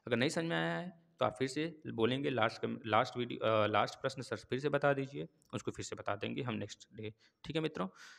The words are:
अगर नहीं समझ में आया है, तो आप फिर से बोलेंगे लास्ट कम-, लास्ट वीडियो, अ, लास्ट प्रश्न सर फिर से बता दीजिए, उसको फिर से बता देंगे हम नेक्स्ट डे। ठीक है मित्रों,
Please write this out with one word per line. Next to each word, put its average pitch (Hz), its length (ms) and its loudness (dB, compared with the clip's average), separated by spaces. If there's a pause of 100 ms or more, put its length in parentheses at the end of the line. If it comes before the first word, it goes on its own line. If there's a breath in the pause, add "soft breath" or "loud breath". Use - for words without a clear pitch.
अगर 117 100 4
नहीं 131 140 4
समझ 165 140 0
में 165 120 0
आया 165 220 0
है, 175 240 -10 (160)
तो 127 60 4
आप 131 140 2
फिर 131 100 2
से 156 380 -4
बोलेंगे 120 440 2
लास्ट 117 320 2
कम-, 113 240 -4
लास्ट 110 300 4
वीडियो, 120 300 -2
अ, 110 200 6
लास्ट 107 280 2
प्रश्न - 280 -6
सर 113 140 -4
फिर - 220 -4
से 147 100 -2
बता 143 240 4
दीजिए, 139 360 -4 (260)
उसको - 160 -4
फिर 104 140 -10
से - 120 -8
बता 101 200 -4
देंगे 113 260 -6
हम 113 120 -4
नेक्स्ट 101 400 -8
डे। 107 200 -10 (300 soft breath)
ठीक 151 120 -8
है 160 60 0
मित्रों, 156 260 -4 (300 loud breath)